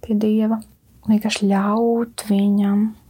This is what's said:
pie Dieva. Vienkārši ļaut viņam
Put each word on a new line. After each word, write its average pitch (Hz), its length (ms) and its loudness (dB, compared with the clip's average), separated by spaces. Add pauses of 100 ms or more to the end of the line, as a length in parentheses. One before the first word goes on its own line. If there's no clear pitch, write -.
pie 220 120 -4
Dieva. 214 460 0 (480)
Vienkārši 214 400 0
ļaut 233 800 0
viņam 202 600 2 (200)